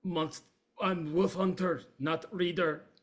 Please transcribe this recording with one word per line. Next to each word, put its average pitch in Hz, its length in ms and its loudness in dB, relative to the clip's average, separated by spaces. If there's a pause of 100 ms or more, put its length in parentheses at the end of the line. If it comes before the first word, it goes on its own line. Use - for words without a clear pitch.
Monst-, 160 420 -2 (360)
I'm 175 320 0
wolf 185 220 2
hunter, 185 480 0 (160)
not 160 260 -2 (100)
reader. 175 500 0 (180)